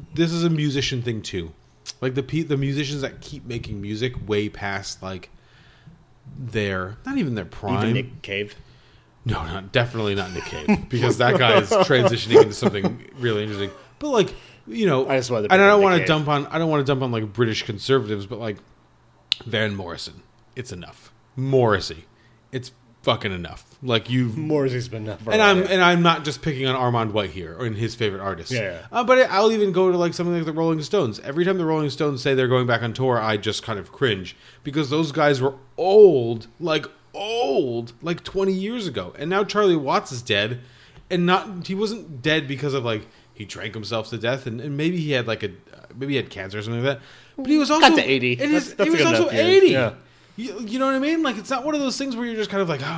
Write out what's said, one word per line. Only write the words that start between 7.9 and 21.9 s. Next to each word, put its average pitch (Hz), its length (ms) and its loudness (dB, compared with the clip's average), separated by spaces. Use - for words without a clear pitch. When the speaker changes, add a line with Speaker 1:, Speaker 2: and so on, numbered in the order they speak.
Speaker 2:
Nick - 280 -6
Cave? 101 340 -6
Speaker 1:
No, 113 180 -2
not, 95 280 -10
definitely 113 440 0
not 92 160 -4
Nick - 140 -10
Cave, - 220 -8
Speaker 2:
<laughs> - 40 -18
Speaker 1:
because 120 280 2
that 123 200 4
guy 113 220 6
is 98 100 -2
transitioning 123 720 6
into 107 120 6
something 117 500 -2
really 110 240 0
interesting. 101 280 -4
But, 294 100 -6
like, 214 240 2
you 226 180 -2
know, 135 240 2
Speaker 2:
I 135 80 2
just 120 120 -2
wanted 117 200 -2
to 190 40 8
Speaker 1:
and 190 80 8
I 202 40 8
Speaker 2:
bring 202 40 8
up - 20 8
Speaker 1:
don't 208 80 8
Speaker 2:
Nick 202 40 6
Speaker 1:
wanna 185 160 6
Speaker 2:
Cave. - 80 0
Speaker 1:
dump 156 200 2
on, 147 200 0
I 156 100 -6
don't 165 120 0
wanna 151 140 2
dump 131 200 0
on, 123 80 -2
like, 107 220 -2
British 110 300 0
conservatives, 107 640 -2
but, 107 140 -12
like, 107 180 -6
Van 107 300 -2
Morrison, 87 460 -12
it's - 160 -12
enough. - 400 -18
Morrissey, 123 680 0